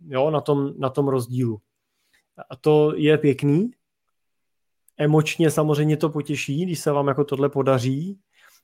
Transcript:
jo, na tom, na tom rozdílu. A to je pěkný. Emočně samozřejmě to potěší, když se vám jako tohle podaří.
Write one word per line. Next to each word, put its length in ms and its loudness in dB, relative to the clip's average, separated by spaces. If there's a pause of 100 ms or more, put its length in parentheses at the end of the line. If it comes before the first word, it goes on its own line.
jo, 240 0
na 100 0
tom, 360 -2
na 120 -2
tom 180 -2
rozdílu. 540 -2 (880)
A 60 -14
to 400 2
je 220 2
pěkný. 540 0 (1300)
Emočně 540 2
samozřejmě 460 0
to 120 0
potěší, 560 -4
když 140 -6
se 120 -2
vám 160 0
jako 160 0
tohle 260 0
podaří. 720 -2 (440)